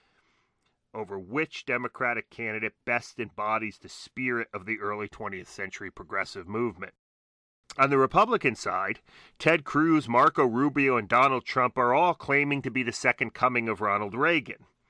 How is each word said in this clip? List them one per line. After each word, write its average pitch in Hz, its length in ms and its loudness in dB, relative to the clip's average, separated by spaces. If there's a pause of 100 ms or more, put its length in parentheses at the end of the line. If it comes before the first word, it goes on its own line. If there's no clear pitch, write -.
(960)
over 101 240 -8
which 123 480 -6
Democratic 123 640 -4
candidate 110 420 -6 (140)
best 120 340 -4
embodies 110 560 -4
the - 140 -20
spirit 123 640 -6
of 92 100 -8
the 107 140 -6
early 104 300 -4
twentieth 98 420 -12
century 95 400 -10
progressive 92 580 -8
movement. 101 460 -6 (840)
On 139 120 6
the 139 80 4
Republican 160 560 4
side, 98 460 -4 (380)
Ted 156 260 2
Cruz, 156 440 2
Marco 135 380 4
Rubio, 131 500 2
and 107 100 0
Donald 127 380 4
Trump 123 320 0
are 123 160 2
all 165 220 4
claiming 143 480 0
to 131 80 -4
be 123 120 -2
the 120 100 -2
second 123 420 -2
coming 120 340 0
of 104 140 -2
Ronald 101 320 0
Reagan. 151 500 -2 (240)